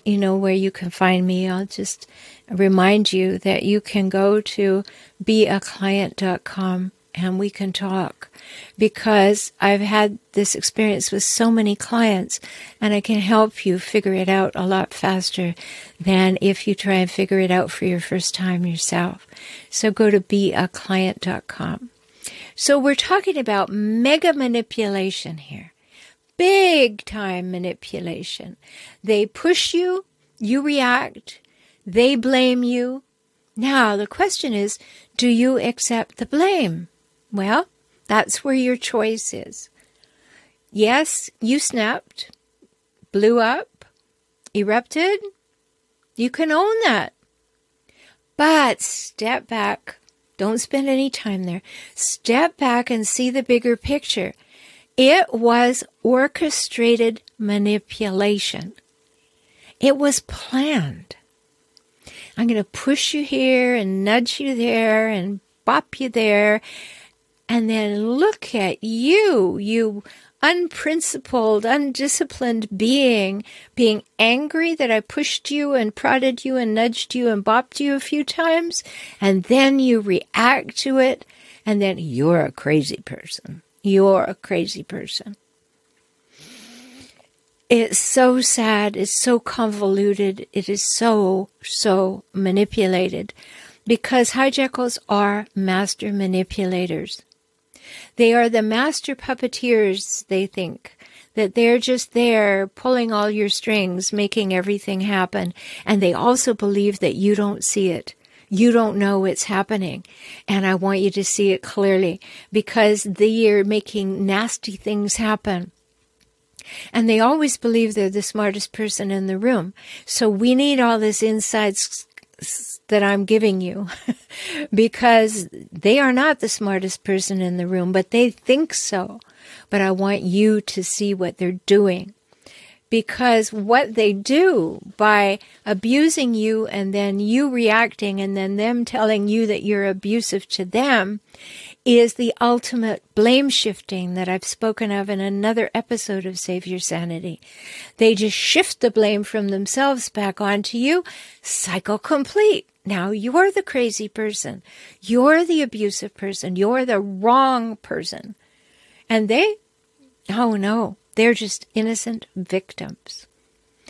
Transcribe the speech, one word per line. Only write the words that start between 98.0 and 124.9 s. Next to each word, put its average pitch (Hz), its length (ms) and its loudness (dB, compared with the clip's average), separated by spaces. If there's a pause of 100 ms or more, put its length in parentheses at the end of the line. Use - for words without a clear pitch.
They 233 160 6
are 233 160 4
the 226 120 2
master 254 540 -2
puppeteers, 233 1120 -2
they 190 180 -2
think, - 520 -10 (380)
that 208 200 0
they're 240 240 4
just 254 320 -2
there 214 560 2
pulling 240 460 -2
all 208 160 0
your 208 180 -2
strings, 190 640 -2
making 202 420 -2
everything 190 480 -2
happen. 190 520 -2 (320)
And 202 160 2
they 180 120 2
also 247 400 2
believe 202 460 0
that 165 160 0
you 202 200 2
don't 202 280 -2
see 196 260 0
it. - 240 -6 (360)
You 226 220 4
don't 226 260 2
know 196 260 2
it's - 200 -2
happening. 196 640 -4 (440)
And 196 160 0
I 190 100 2
want 190 240 0
you 196 120 2
to 196 120 -2
see 196 280 2
it - 100 0
clearly, 190 580 0 (320)
because 208 520 2
they 220 480 2
are 202 120 4
making 196 640 -2
nasty 196 520 -4
things 208 400 -4
happen. 208 540 -4 (1200)
And 226 180 2
they 220 120 4
always 294 340 2
believe 226 380 0
they're 202 160 0
the 202 120 -2
smartest 208 520 -4
person 208 380 -4
in 190 160 -2
the 190 100 -2
room. 202 360 0 (320)
So - 220 -2
we 220 280 4
need 277 260 2
all 233 180 2
this 214 240 0
inside 214 500 0
s-, - 320 -8 (360)
s-, - 340 -10 (120)
that 208 160 2
I'm 202 220 0
giving 208 360 2
you 180 260 -8 (420)
<laughs> 302 440 -10
because 220 760 4 (240)